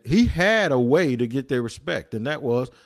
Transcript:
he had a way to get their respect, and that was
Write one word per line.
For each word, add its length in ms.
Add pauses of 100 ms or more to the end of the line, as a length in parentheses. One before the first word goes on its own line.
he 200
had 460
a 80
way 360
to 100
get 220
their 120
respect, 540
and 120
that 160
was 280 (160)